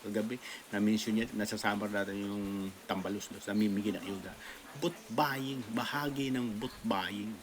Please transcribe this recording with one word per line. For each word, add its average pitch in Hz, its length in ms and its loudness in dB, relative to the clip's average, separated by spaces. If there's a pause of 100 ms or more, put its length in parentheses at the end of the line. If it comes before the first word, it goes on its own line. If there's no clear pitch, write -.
Kagabi, 107 320 0 (360)
na-mention 107 440 6
niya, 113 240 2
nasa 104 160 0
Samar 104 320 2
ata 101 240 2
yung 101 560 -2 (160)
Tambaluslos, 95 640 -2
namimigay 101 480 4
ng - 80 -6
ayuda. 92 280 -6 (520)
Boot 170 120 0 (120)
buying, 135 640 2
bahagi 135 640 0
ng 117 240 0
boot 127 240 -4
buying. 101 480 0 (120)